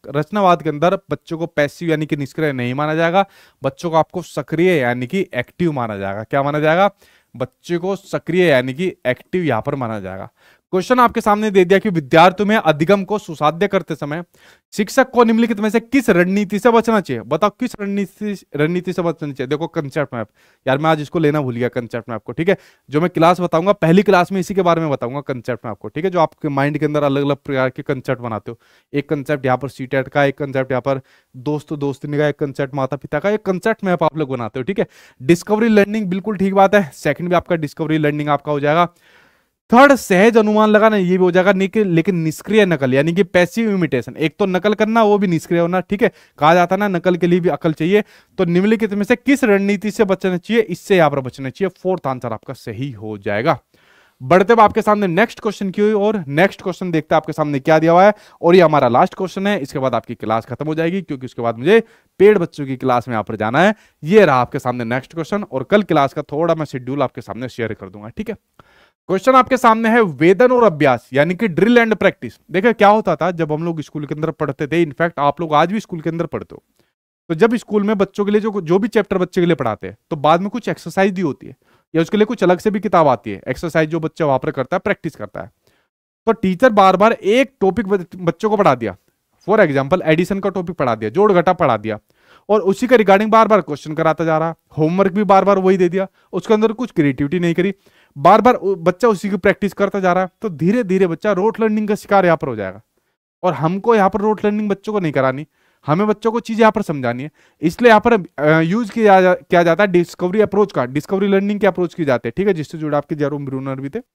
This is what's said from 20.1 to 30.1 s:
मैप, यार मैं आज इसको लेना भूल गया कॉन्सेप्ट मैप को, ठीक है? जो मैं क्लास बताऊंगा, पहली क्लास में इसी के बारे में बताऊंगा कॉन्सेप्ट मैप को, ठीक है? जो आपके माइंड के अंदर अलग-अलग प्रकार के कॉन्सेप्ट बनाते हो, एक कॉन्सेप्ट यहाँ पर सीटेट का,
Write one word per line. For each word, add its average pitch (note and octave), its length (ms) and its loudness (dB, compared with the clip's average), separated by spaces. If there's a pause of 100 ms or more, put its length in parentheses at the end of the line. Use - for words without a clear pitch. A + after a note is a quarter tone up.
मैप, A2+ 140 -8 (380)
यार C3 120 0
मैं D#3+ 120 0
आज D#3 120 0
इसको D#3 180 -6
लेना D3+ 220 0
भूल B2+ 140 -6
गया A#2+ 120 -2
कॉन्सेप्ट A#2+ 420 -10
मैप A2+ 140 -10
को, - 80 -12
ठीक E3+ 180 -4
है? F#3 80 0 (320)
जो D3 120 -2
मैं F3 80 0
क्लास E3 320 2
बताऊंगा, F3 320 0
पहली F3+ 300 4
क्लास F3+ 280 2
में F#3+ 80 -4
इसी F#3 140 -6
के F#3+ 80 0
बारे E3+ 200 2
में D#3+ 80 -4
बताऊंगा C3 320 -6
कॉन्सेप्ट B2+ 440 -8
मैप G#2+ 120 -10
को, - 100 -14
ठीक D#3 180 -8
है? F#3 60 -4
जो F3 80 0
आपके D#3 300 -2
माइंड C#3+ 280 0
के D3+ 80 -2
अंदर D3 180 -2
अलग-अलग C#3+ 340 0
प्रकार C3 320 -4
के C#3 120 -10
कॉन्सेप्ट C3 400 -6
बनाते A2+ 300 -8
हो, A2+ 80 -18 (340)
एक C#3+ 160 -4
कॉन्सेप्ट C#3+ 360 -4
यहाँ B2+ 120 2
पर C3+ 120 -10
सीटेट C3 380 -6
का, C#3+ 160 0